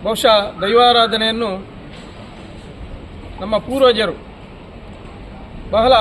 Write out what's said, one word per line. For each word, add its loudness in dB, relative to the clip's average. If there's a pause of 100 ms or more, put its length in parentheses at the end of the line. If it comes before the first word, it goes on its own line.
ಬಹುಶಃ 2
ದೈವಾರಾಧನೆಯನ್ನು 2 (1900)
ನಮ್ಮ -2
ಪೂರ್ವಜರು 2 (1600)
ಬಹಳ 4